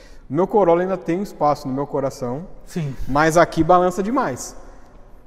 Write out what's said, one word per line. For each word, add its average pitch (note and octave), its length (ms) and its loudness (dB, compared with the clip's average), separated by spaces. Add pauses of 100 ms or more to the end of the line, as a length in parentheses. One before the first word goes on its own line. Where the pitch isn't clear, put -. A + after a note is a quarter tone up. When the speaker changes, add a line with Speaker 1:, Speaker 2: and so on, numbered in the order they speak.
(300)
Speaker 1:
Meu E3 160 0
Corolla F3+ 360 4
ainda F#3+ 140 -2
tem F3+ 220 -2
um G3+ 40 -4
espaço D3 440 -2
no C3 80 -4
meu C#3 120 -4
coração, C3+ 600 -6 (200)
Speaker 2:
Sim. D3 280 -6 (140)
Speaker 1:
mas D#3 280 4
aqui D#3+ 280 4
balança F3+ 380 4
demais. G#3 540 -4 (720)